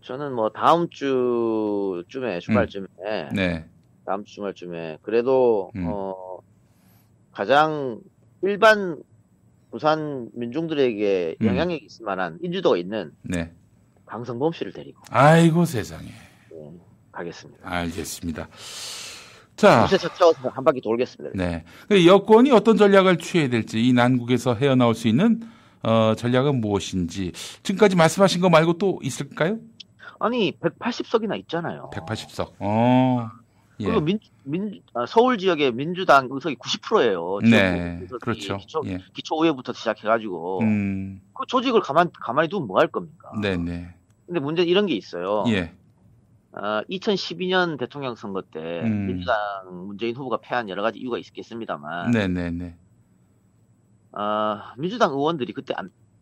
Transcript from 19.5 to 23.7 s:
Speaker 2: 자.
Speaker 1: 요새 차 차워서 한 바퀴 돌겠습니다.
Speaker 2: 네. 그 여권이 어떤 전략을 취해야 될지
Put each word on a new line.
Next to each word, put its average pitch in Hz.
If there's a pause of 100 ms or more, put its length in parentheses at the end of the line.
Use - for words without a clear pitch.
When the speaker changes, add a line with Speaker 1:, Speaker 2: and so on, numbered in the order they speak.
Speaker 2:
자. 151
Speaker 1:
요새 92
차 -
차워서 156
한 135
바퀴 147
돌겠습니다. 110
Speaker 2:
네. 87 (240)
그 190
여권이 214
어떤 220
전략을 196
취해야 151
될지 113